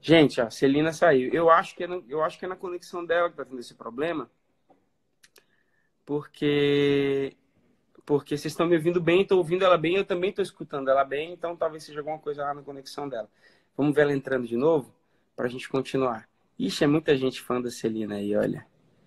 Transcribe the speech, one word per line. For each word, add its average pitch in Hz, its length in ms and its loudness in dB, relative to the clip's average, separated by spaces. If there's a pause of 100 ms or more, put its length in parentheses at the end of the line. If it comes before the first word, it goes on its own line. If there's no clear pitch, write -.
Gente, 147 400 6
ó, 113 80 0
Celina 147 460 2
saiu. 135 380 4
Eu 165 180 4
acho 175 260 4
que 180 80 -8
é - 20 -10
no, 180 220 -8
eu 156 160 -2
acho 175 140 -6
que 190 80 -10
é - 20 -8
na 185 80 -8
conexão 175 480 -10
dela 170 260 2
que 156 60 -20
tá 143 80 -10
tendo 127 160 -12
esse 120 140 -16
problema. 135 560 -6 (1800)
Porque, 143 1300 0 (680)
porque 147 300 0
vocês 147 160 -6
estão 170 140 0
me 175 80 4
ouvindo 170 260 2
bem, 175 260 4
tô 196 100 4
ouvindo 180 280 0
ela 185 120 6
bem, 160 200 0
eu 196 80 0
também 190 280 -2
tô - 100 -8
escutando 151 460 -8
ela 135 160 4
bem, 147 300 -6
então 175 200 -8
talvez 160 300 -6
seja 151 160 -12
alguma 156 180 -8
coisa 147 240 -8
lá 143 120 -4
na 143 80 -16
conexão 139 460 -12
dela. 113 200 -10 (480)
Vamos 147 180 2
ver 147 80 4
ela 143 120 4
entrando 131 320 -4
de 117 100 -4
novo 135 360 2 (440)
pra 120 120 -4
gente 123 200 -10
continuar. 131 600 -2 (300)
Ixi, 190 260 -2
é - 20 4
muita 147 300 2
gente 131 240 -4
fã 123 200 -4
da 120 100 -6
Celina 110 460 -6
aí, 101 180 -4
olha. 104 320 -2 (400)